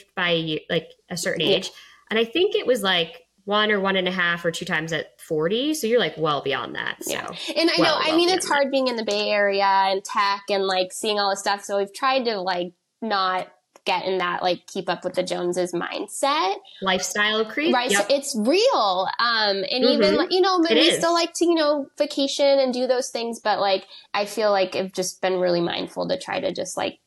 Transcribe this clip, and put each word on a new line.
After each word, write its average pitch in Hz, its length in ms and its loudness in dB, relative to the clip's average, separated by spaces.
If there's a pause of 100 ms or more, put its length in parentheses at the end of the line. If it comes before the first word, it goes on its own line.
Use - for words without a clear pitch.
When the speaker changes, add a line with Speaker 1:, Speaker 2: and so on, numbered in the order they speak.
(160)
Speaker 1:
by, 165 440 0 (100)
like, 170 220 -2 (180)
a 175 80 -8
certain 170 240 -4
Speaker 2:
Yeah. 147 140 4
Speaker 1:
age. 190 160 -4 (400)
And 214 80 2
I 233 60 2
think 359 300 0
it 415 120 0
was, 233 160 2
like, 175 400 0 (220)
one 214 260 2
or 208 80 2
one 196 160 0
and 185 120 2
a 180 40 0
half 175 340 0
or 170 60 4
two 170 140 -8
times 165 280 -2
at - 260 -6
forty. 202 540 0
So 302 140 -2
you're, 233 120 4
like, 160 200 0
well 151 240 0
beyond 127 320 -4
that. - 280 -6
So - 100 -4
Speaker 2:
Yeah. - 140 -6 (280)
And 330 160 2
I - 80 -2
Speaker 1:
well, 320 180 2
Speaker 2:
know, - 80 -2
I 311 40 0
Speaker 1:
well 320 80 2
Speaker 2:
mean, 349 120 4
it's 370 160 0
Speaker 1:
beyond - 60 -4
that. - 20 2 (100)
Speaker 2:
hard 262 80 -2
being 262 180 0
in 240 60 -2
the 220 80 -4
Bay 208 280 -2
Area 202 340 2
and 196 400 2
tech 202 460 -2
and, 196 160 0
like, 185 260 0
seeing 208 260 -2
all 202 120 0
this 196 80 -2
stuff. 202 260 -2
So 202 140 -2
we've 202 140 -2
tried 262 320 0
to, 220 140 -2
like, 180 340 -2 (280)
not 190 500 -2 (340)
get 180 200 0
in 190 140 0
that, 175 220 -2
like, 180 260 -2
keep 185 220 -6
up 170 140 -4
with 180 120 -6
the 180 80 0
Joneses 180 500 -2
mindset. 311 840 -2 (260)
Speaker 1:
Lifestyle 208 600 0
creep. 294 320 0
Speaker 2:
Right. 247 160 0
Speaker 1:
Yep. 208 180 2
Speaker 2:
So 269 60 4
it's - 240 -4
real. 240 720 2 (100)
Um, 220 380 2 (120)
and 254 140 0
even, 277 160 4 (120)
Speaker 1:
Mm-hmm. 202 40 2
Speaker 2:
like, 359 160 0
you 370 80 2
know, 370 240 4
Speaker 1:
It 330 120 2
Speaker 2:
we 277 120 6
Speaker 1:
is. - 120 2
Speaker 2:
still 330 120 2
like 339 220 0
to, - 120 -2
you 339 100 2
know, 294 320 0 (100)
vacation 277 640 2
and 254 140 2
do 254 140 -2
those 247 220 0
things. 233 320 -8
But, 202 180 0
like, 196 260 0 (280)
I 208 100 -2
feel 208 280 0
like 190 260 2
I've 190 160 -4
just 185 280 -6
been 185 160 0
really 180 220 2
mindful 170 480 -4
to 185 100 -2
try 190 220 -6
to 190 140 -2
just, - 240 -8
like, - 300 -4